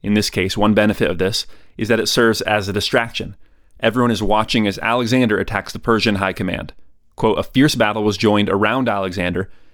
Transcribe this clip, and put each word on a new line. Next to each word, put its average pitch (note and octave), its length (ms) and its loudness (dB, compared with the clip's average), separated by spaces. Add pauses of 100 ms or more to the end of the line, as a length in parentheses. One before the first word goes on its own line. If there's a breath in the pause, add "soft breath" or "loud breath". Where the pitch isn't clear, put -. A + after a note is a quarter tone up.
In G#2 120 0
this G#2+ 160 2
case, F#2 260 -2
one G#2 160 2
benefit G#2 380 2
of E2+ 80 -4
this G2 280 -2 (300 soft breath)
is A2 120 -6
that A2+ 120 2
it - 80 -2
serves A2+ 340 2
as G#2+ 260 -2
a G2+ 40 -6
distraction. - 640 -4 (440)
Everyone A#2 320 2
is G#2 100 -2
watching G#2+ 440 2
as G2 120 -2
Alexander A#2 600 2
attacks G2 340 -4
the - 60 -10
Persian A2 380 0
high F#2+ 160 -2
command. G2 400 -6 (440)
Quote, G#2+ 220 0
"A - 40 -2
fierce C#3 320 2
battle G#2+ 300 0
was G#2 120 2
joined G#2 320 2
around G#2+ 400 2
Alexander, F#2+ 640 -2 (240)